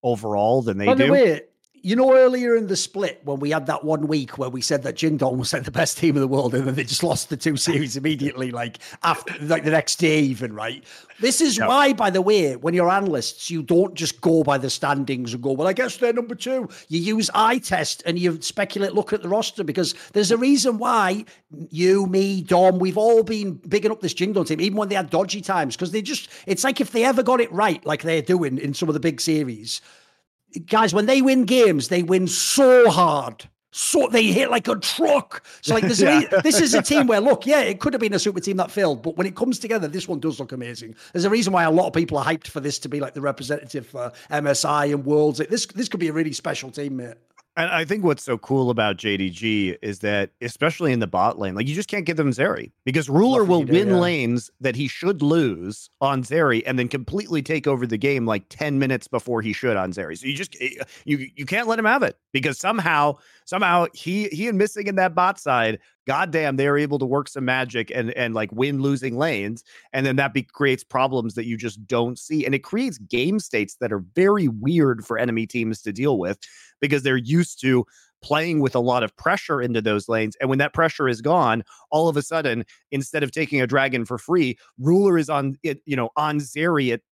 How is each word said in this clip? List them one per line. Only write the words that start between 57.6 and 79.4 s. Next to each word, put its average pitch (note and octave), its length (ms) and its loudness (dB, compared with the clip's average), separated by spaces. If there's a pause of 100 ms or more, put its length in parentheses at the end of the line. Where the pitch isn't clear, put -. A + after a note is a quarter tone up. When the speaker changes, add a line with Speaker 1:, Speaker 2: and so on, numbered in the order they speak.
Speaker 1:
over B2+ 220 0
the A2+ 100 -2
game, B2+ 300 0
like, G#2 220 -2
ten D3 280 -2
minutes C3 300 0
before A#2 340 -4
he G#2+ 120 -4
should A#2 220 -2
on F#2 160 -2
Zeri. E2+ 280 -8
So - 80 -10
you C#3 80 -4
just, F#3 260 -10
eh, C3 220 -8 (220)
you, C#3+ 300 -2
you C#3+ 120 -12
can't A3+ 200 -2
let A3+ 120 0
him A3 60 0
have B3 180 2
it - 120 -2 (160)
because C3+ 280 -2
somehow, D#3+ 580 2 (280)
somehow F3+ 500 2
he, G3 320 -4
he F3 200 -6
and G#3 120 -2
Missing G#3 260 -2
in G3+ 120 -4
that F#3 180 0
bot F#3 240 0
side, A#2 400 0 (260)
goddamn, D3+ 520 -2
they C#3 100 2
are C#3+ 100 2
able D3 220 0
to C3+ 80 -2
work C#3 200 -2
some C3+ 180 -8
magic B2 480 -2
and, A#2+ 180 -2
and, A#2 240 -4
like, G#2+ 160 -4
win C3+ 320 -2
losing C3 340 -2
lanes. A#2 460 -4 (300)
And C3+ 120 -2
then C3 120 2
that C#3 140 0
be-, B2 120 -2
creates C3+ 400 -2
problems B2+ 500 -2
that A2+ 120 -6
you A#2 120 -6
just G#2+ 300 -10
don't A#2+ 320 -2
see. D#3 260 -4
And C3+ 80 0
it C#3 60 0
creates G3+ 400 -4
game C3 400 -2
states G#2+ 420 -4
that A#2 100 -4
are G2+ 120 -4 (120)
very F#3+ 320 4
weird B2+ 560 0
for A2+ 140 -4
enemy A2+ 300 -2
teams A2 340 -4
to A2 100 -8
deal B2 280 0
with F2+ 180 -4 (420)
because C#3+ 220 0
they're C3 160 0
used D3 420 0
to B2+ 240 2 (380)
playing D#3 380 0
with C3+ 160 0
a C3 40 2
lot B2 220 2
of G#2+ 160 -4
pressure D#3+ 440 -2